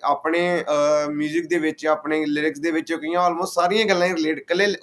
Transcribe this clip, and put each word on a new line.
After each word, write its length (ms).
ਆਪਣੇ, 580
ਅਹ, 480
ਮਿਊਜ਼ਿਕ 380
ਦੇ 100
ਵਿੱਚ, 300
ਆਪਣੇ 380
ਲਿਰਿਕਸ 340
ਦੇ 120
ਵਿੱਚ 220
ਕਹੀਆਂ, 340
almost 200
ਸਾਰੀਆਂ 380
ਗੱਲਾਂ 220
ਹੀ 60
ਰਿਲੇਟ, 240
ਇਕੱਲੇ 460